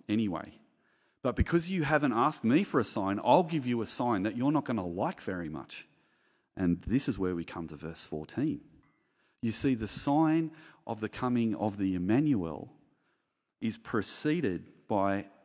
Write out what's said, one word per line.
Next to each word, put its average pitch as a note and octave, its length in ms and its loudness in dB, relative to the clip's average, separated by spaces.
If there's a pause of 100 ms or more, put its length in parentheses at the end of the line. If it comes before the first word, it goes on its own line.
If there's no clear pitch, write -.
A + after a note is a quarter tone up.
anyway. G#2 480 -2 (680)
But B2 120 -2
because E3+ 340 2
you F#3 140 0
haven't C#3+ 300 2
asked C3 300 2
me C3 200 4
for D#3+ 160 0
a A#2 40 4
sign, G2+ 400 -2
I'll D3+ 200 6
give D#3 240 -4
you A#2+ 140 0
a G#2+ 40 -4
sign A2+ 380 0
that G#2 120 -2
you're B2+ 160 0
not D3 140 0
gonna G#2+ 200 -2
like G2 360 -4
very F2+ 280 -6
much." - 380 -12 (680)
And F2 260 2
this C3 260 0
is G2 120 -2
where F2+ 160 0
we E2+ 80 -4
come E2+ 240 -10
to D#2+ 80 -12
verse D#2 280 -10
fourteen. A2+ 580 -4 (800)
You A2+ 100 -2
see, C3 240 2
the A2 120 -2
sign D#3 640 2 (360)
of A2 120 -6
the G#2+ 100 -4
coming A#2+ 460 0
of G2+ 220 -2
the F#2+ 160 0
Emmanuel F#2+ 800 0 (840)
is A2 180 -4
preceded A#2+ 1120 -2
by G2 400 0 (180)